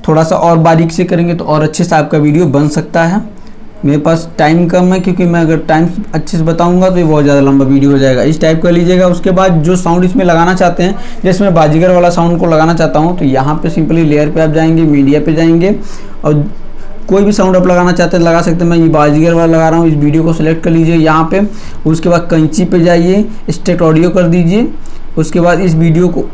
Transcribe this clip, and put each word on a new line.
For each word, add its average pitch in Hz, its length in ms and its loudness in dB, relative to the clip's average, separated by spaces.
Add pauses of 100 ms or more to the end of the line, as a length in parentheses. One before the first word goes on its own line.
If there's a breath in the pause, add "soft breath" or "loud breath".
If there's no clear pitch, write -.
थोड़ा 160 160 2
सा 180 120 -2
और 165 220 2
बारीक 165 340 2
से 180 140 -2
करेंगे 175 300 -2
तो 170 100 -8
और 151 160 0
अच्छे 156 220 -2
से 170 120 -2
आपका 151 220 0
video 151 300 2
बन 143 220 0
सकता 160 340 -4
है। 180 220 -2 (600 loud breath)
मेरे 147 120 0
पास 165 300 -2 (100)
time 165 300 2
कम 180 260 2
है, 190 60 0
क्योंकि 180 260 -2
मैं 170 160 0
अगर 160 180 0
time 160 280 0 (260)
अच्छे 160 240 -4
से 160 60 -2
बताऊंगा 175 460 0
तो 180 80 0
ये 180 60 0
बहुत 156 200 2
ज़्यादा 143 180 2
लंबा 139 240 2
video 139 260 2
हो 139 60 2
जाएगा। 131 260 2
इस 160 180 0
type 160 220 0
का 175 60 2
लीजिएगा। 175 380 2
उसके 180 240 0
बाद 185 320 2
जो 175 120 0
sound 180 280 0
इसमें 180 220 0
लगाना 170 280 2
चाहते 185 300 0
हैं, 190 120 -2 (280 loud breath)
जैसे 185 200 0
मैं 196 100 2
बाजीगर 165 380 2
वाला 175 180 2
sound 170 300 0
को 180 60 -2
लगाना 165 280 2
चाहता 156 260 0
हूँ, 170 180 0
तो 160 80 -2
यहाँ 135 300 0
पे 160 140 -4
simply 165 360 0
layer 151 240 0
पे 160 120 -2
आप 160 80 2
जाएंगे, 160 340 2
media 143 360 2
पे 160 140 -2
जाएंगे 165 420 2 (500 loud breath)
और 151 240 0 (600 loud breath)
कोई 196 140 2
भी 208 80 2
sound 190 240 0
आप 180 120 2
लगाना 180 240 2
चाहते 175 260 0
हैं 170 60 2
लगा 165 180 2
सकते 170 220 -2
हैं। 170 80 2
मैं 170 60 2
ये 165 120 4
बाजीगर 156 440 2
वाला 165 200 2
लगा 160 160 2
रहा 165 100 0
हूँ, 170 80 2
इस 156 80 0
video 147 280 0
को 165 100 0
select 160 300 -2
कर 175 80 -2
लीजिए 165 240 2
यहाँ 156 360 2
पे। 196 160 0 (380 loud breath)
उसके 160 240 0
बाद 175 220 0
कैंची 160 340 0
पे 180 140 0
जाइए, 175 400 2 (300 loud breath)
एक्सट्रैक्ट 170 320 -2
audio 160 280 2
कर 180 180 0
दीजिए। 180 400 0 (500 loud breath)
उसके 160 220 -2
बाद 175 200 2
इस 180 160 0
video 165 320 2
को 170 140 -4 (120)